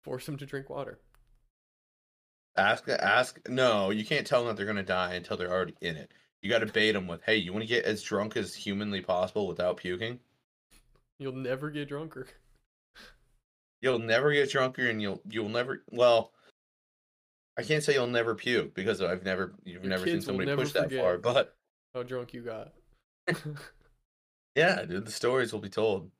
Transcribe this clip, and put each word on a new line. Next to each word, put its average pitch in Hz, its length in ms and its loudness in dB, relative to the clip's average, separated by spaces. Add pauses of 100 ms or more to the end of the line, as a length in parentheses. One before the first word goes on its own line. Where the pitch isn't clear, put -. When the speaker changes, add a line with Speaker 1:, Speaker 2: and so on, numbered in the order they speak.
Speaker 1:
force 127 200 -8
them 143 140 -8
to 143 80 -10
drink 139 240 -10
water. 135 300 -10 (1600)
Speaker 2:
Ask, 104 320 2
ask, 117 600 2
no, 117 420 2
you 107 160 -2
can't 139 200 0
tell 127 140 4
them 120 80 -2
that 107 80 -2
they're 101 100 -4
gonna 101 180 -2
die 92 300 0
until 92 220 -6
they're 90 160 -4
already 90 300 0
in 82 140 -4
it. 67 160 -16 (280)
You 98 100 -4
gotta 113 160 4
bait 107 280 4
'em 90 140 -2
with, 85 160 -8
"Hey, 110 120 4
you 90 160 -2
wanna 110 140 -4
get 120 180 2
as 107 180 0
drunk 107 340 -2
as 98 180 -4
humanly 101 460 -4
possible 92 480 0
without 90 300 0
puking?" 110 420 -6 (960)
Speaker 1:
You'll 135 140 -8
never 131 380 -6
get 147 180 -6
drunker. 143 400 -10 (1500)
Speaker 2:
You'll 123 180 2
never 117 340 4
get 143 180 4
drunker, 127 380 0
and 110 140 0
you'll, 98 260 -4
you'll 107 200 -2
never, 123 420 -2
well, 117 420 6 (1300)
I - 40 -4
can't 151 200 2
say 143 120 4
you'll 123 120 4
never 117 280 2
puke, 110 400 0
because 95 280 0
I've 90 220 -2
never, 92 300 -2 (100)
you've 92 180 -14
Speaker 1:
Your 95 80 -2
Speaker 2:
never 92 160 0
seen 170 80 2
Speaker 1:
kids - 120 -2
will 101 80 -4
Speaker 2:
somebody 95 120 0
Speaker 1:
never 139 160 0
Speaker 2:
push - 100 -2
that - 120 2
Speaker 1:
forget 131 180 -2
Speaker 2:
far, 90 160 2
but 120 380 0 (380)
Speaker 1:
how 123 100 -6
drunk 123 300 -10
you 120 80 -12
got. 110 300 -10 (540)
<laughs> 175 80 0 (1200)
Speaker 2:
Yeah, 170 280 4
dude, 98 200 -4
the 110 60 -12
stories 120 420 0
will 107 60 -6
be 98 100 -8
told. 101 520 0